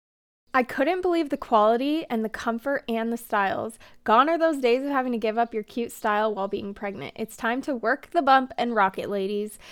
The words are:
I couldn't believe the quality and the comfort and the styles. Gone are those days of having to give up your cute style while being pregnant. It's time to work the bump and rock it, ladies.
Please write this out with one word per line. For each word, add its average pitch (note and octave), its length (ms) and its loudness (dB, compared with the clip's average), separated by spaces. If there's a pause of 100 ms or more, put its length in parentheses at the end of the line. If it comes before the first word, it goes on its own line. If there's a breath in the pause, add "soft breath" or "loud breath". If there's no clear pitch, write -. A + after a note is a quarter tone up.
(520)
I C4 120 2
couldn't E4 400 0
believe E4+ 260 0
the C#4 80 -2
quality A#3+ 720 2
and A3+ 160 -2
the - 20 -4
comfort A#3 640 -4
and A3+ 240 -2
the A#3 40 -4
styles. G3 600 -2 (260 loud breath)
Gone A#3+ 260 6
are E4+ 80 2
those D#4+ 200 2
days B3+ 260 2
of C#4+ 60 -4
having B3+ 220 0
to A#3 80 -2
give A3 180 -2
up A#3 160 0
your A3 80 -4
cute A#3 300 -6
style G#3+ 420 0
while G3 140 -4
being G3+ 260 -6
pregnant. G#3 420 -10
It's A3 220 -10
time B3 240 -2
to C#4 140 -4
work A#3 340 -2
the E4+ 140 2
bump C4 340 4
and A#3+ 160 -2
rock G3 240 2
it, - 140 -6
ladies. G#3 480 -4 (120)